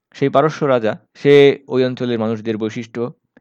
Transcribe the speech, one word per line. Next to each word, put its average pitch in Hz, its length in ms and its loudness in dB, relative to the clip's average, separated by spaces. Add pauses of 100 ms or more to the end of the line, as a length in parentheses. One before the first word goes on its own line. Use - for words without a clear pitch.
(140)
সেই 139 160 -2
পারস্য 151 340 0
রাজা 120 280 0 (220)
সে 143 200 2 (340)
ওই 127 160 -2
অঞ্চলের 123 340 -4
মানুষদের 110 380 -4
বৈশিষ্ট্য 113 440 -8 (400)